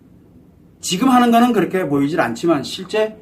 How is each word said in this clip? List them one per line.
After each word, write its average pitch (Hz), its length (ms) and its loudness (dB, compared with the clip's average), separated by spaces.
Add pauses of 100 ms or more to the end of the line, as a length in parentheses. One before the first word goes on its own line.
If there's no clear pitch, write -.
(800)
지금 214 280 -2
하는 247 220 4
거는 233 220 4
그렇게 185 360 0
보이질 143 320 0
않지만 131 420 -2
실제 214 600 -4